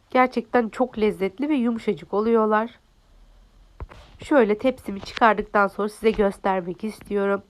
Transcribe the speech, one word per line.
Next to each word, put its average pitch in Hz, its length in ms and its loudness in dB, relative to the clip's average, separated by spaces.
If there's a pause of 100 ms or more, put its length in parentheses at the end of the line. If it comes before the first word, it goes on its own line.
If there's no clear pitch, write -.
(100)
Gerçekten 247 580 0
çok 254 300 -4
lezzetli 196 500 -2
ve 311 60 2
yumuşacık 226 600 -2
oluyorlar. 214 560 2 (1500)
Şöyle 214 400 2
tepsimi 240 420 -4
çıkardıktan 208 640 2
sonra 202 220 -4
size 214 220 0
göstermek 190 720 -2
istiyorum. 202 640 -4